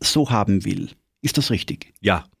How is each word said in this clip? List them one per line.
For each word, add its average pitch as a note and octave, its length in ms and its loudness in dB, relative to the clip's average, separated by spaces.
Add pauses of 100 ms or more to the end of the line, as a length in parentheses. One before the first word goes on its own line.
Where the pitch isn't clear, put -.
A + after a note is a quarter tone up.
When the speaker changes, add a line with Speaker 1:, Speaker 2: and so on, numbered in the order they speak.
Speaker 1:
so C#3+ 280 0
haben G2+ 360 2
will. G2+ 240 -4 (320)
Ist - 160 -4
das C3 140 0
richtig? - 500 -4
Speaker 2:
Ja. F#2+ 240 0 (160)